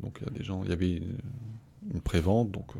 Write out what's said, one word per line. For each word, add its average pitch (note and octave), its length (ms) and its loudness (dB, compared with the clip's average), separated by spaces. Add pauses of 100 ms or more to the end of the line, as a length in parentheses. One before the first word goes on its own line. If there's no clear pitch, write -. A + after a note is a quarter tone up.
donc, - 200 -8
il - 60 -4
y - 80 -6
a - 40 -6
des - 40 -6
gens, F#2+ 200 -2
il F#2+ 80 0
y - 20 4
avait F2 240 4
une, F2 200 -4 (760)
une - 80 0
prévente, G#2 480 4
donc, - 260 -8
euh, - 40 -8